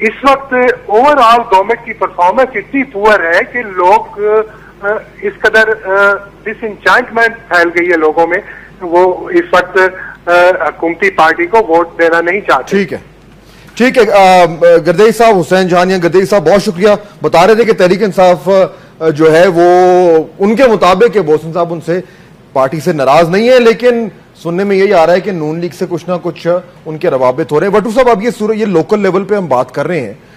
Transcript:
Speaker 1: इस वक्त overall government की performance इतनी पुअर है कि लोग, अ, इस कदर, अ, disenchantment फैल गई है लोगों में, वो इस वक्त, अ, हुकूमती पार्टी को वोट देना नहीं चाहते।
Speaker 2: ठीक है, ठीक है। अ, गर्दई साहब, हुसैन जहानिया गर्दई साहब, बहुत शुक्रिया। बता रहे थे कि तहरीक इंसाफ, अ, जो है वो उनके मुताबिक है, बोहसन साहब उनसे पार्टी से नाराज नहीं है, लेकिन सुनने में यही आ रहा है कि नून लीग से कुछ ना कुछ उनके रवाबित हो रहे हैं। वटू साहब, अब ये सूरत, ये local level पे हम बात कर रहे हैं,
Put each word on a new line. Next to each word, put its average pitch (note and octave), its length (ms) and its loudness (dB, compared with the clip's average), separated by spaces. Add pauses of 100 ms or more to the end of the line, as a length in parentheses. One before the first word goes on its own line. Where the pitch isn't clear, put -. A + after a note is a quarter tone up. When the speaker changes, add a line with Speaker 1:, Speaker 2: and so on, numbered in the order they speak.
Speaker 1:
इस A3+ 280 -2
वक्त B3+ 480 -2 (120)
overall A#3+ 480 2
government A3+ 460 -2
की A3+ 80 -14
performance F#3+ 640 -2
इतनी B3+ 260 -6
पुअर G3 520 0
है G#3 80 2
कि B3 160 -8
लोग, G3+ 640 -2
अ, G#3+ 840 -4 (220)
इस G3+ 80 -6 (140)
कदर, A3 220 2
अ, G3+ 460 0 (320)
disenchantment A3 880 -4
फैल E3+ 340 -2
गई F3 180 -4
है F3 100 0
लोगों D#3 300 0
में, F3+ 160 -6 (400)
वो F3 480 -2
इस F3 140 0 (100)
वक्त, F3+ 240 0 (500)
अ, F3 360 2
हुकूमती E3+ 460 -4
पार्टी E3+ 360 0
को A3 140 2
वोट E3 380 -2
देना E3 220 0
नहीं F3 200 -4
चाहते। F3 380 -4
Speaker 2:
ठीक F3 140 -4
है, G#2 100 -12 (760)
ठीक B3+ 200 2
है। G#3+ 80 4
अ, F#3 400 4 (160)
गर्दई E3+ 500 4
साहब, A3+ 240 2
हुसैन F#3 320 0
जहानिया F3+ 300 0
गर्दई F3+ 260 0
साहब, G3+ 200 0
बहुत F#3+ 160 2
शुक्रिया। G3+ 380 0 (240)
बता E3 220 2
रहे G#3+ 120 4
थे A#3 80 2
कि G#3 80 0
तहरीक F#3 300 0
इंसाफ, F3+ 460 0
अ, F#3+ 220 2 (380)
जो D#3 220 2
है E3+ 180 4
वो E3+ 160 2 (760)
उनके A3 260 2
मुताबिक F#3 500 2
है, F#3+ 60 0
बोहसन D#3 300 -2
साहब E3+ 200 -4
उनसे E3+ 300 -6 (520)
पार्टी C3+ 260 -2
से F3+ 120 -4
नाराज D3+ 380 2
नहीं G#3+ 180 0
है, B3+ 100 4
लेकिन A#3 520 0 (320)
सुनने F3 220 -6
में G3 120 -2
यही G3 160 0
आ E3 120 4
रहा E3+ 100 2
है F#3+ 60 0
कि F#3+ 120 -8
नून D#3+ 280 -8
लीग F3 120 -8
से F#3 140 -8
कुछ F3 220 -10
ना F3+ 80 -4
कुछ E3+ 300 -10 (400)
उनके D#3 220 -6
रवाबित C3 440 -2
हो D3 60 0
रहे G3 120 0
हैं। F#3+ 60 0
वटू G#3+ 140 -2
साहब, B3 180 0
अब G#3 140 0
ये A#3+ 80 -2
सूरत, G#3+ 280 -4
ये A3 60 -2
local G#3 360 -2
level F#3+ 220 0
पे G3+ 140 -4
हम F3+ 120 -6
बात B2 220 -2
कर D3 160 -6
रहे E3 140 -4
हैं, A2 180 -12 (180)